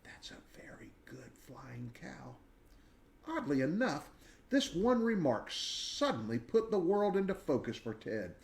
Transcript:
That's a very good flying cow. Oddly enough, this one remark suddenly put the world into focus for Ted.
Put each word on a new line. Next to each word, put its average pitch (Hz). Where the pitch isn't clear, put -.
That's -
a -
very -
good -
flying 123
cow. 127
Oddly 240
enough, 160
this -
one 226
remark 175
suddenly 120
put 220
the 214
world 196
into 196
focus 120
for -
Ted. 104